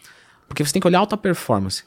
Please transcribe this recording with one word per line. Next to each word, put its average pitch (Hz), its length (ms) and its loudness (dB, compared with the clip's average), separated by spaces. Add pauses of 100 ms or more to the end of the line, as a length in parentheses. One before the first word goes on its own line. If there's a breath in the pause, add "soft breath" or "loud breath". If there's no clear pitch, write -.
(480 soft breath)
Porque - 160 -2
você 143 100 -2
tem 190 60 0
que 185 80 2
olhar 180 120 4
alta 208 180 0
performance. 107 640 -2
O - 60 -20